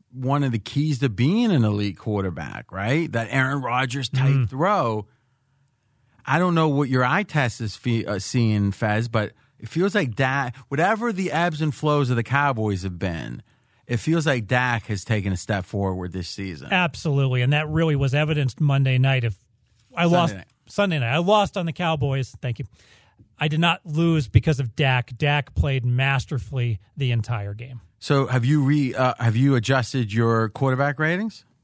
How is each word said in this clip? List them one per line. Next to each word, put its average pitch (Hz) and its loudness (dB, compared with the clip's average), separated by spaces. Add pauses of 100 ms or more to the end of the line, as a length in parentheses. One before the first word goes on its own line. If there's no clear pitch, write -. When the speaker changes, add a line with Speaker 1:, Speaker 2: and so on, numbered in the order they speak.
(140)
Speaker 1:
one 135 -2
of 131 0
the 113 0
keys 143 -2
to 135 0
being 196 2
an 131 4
elite 104 -2
quarterback, 85 -6
right? 120 -2
That 117 -4
Aaron 135 0
Rodgers 127 -4
type 135 0
Speaker 2:
Mm. 123 0
Speaker 1:
throw. 131 0 (1200)
I 139 2
don't 180 2
know 160 4
what 139 0
your 127 2
eye 156 0
test 139 -2
is 110 -6
fe-, 117 -2
uh, 98 -6
seeing, 107 2
Fez, 110 0
but 113 -2 (260)
it 117 -14
feels 185 0
like 131 0
Dak, 131 -2 (120)
whatever 208 0
the 185 -2
ebbs 165 0
and 151 0
flows 147 0
of 123 2
the 117 2
Cowboys 110 0
have 90 -6
been, 80 -4 (460)
it 120 0
feels 156 0
like 123 2
Dak 123 0
has 101 -4
taken 98 -2
a 90 -2
step 98 -4
forward 92 -4
this 92 -6
season. 85 -10
Speaker 2:
Absolutely, 139 0
and 127 2
that 151 -2
really 156 2
was 135 0
evidenced 151 0
Monday 135 2
night. 131 2
If 110 -2 (600)
I 170 0
Speaker 1:
Sunday 175 4
Speaker 2:
lost 165 2
Speaker 1:
night. 85 -12 (220)
Speaker 2:
Sunday 190 0
night, 120 0
I - 2
lost 196 4
on 175 -2
the 160 -4
Cowboys. 143 -2
Thank 123 -6
you. 127 -10 (760)
I 151 0
did 156 0
not 170 2
lose 160 0
because 143 4
of 120 -6
Dak. 127 0
Dak 147 -2
played 135 0
masterfully 123 -2 (160)
the 131 -2
entire 107 -4
game. 120 -14 (160)
Speaker 1:
So 139 0
have 123 0
you 147 4
re-, 139 2
uh, 127 2
have 113 2
you 135 4
adjusted 123 0
your 113 2
quarterback 135 0
ratings? 180 -2 (200)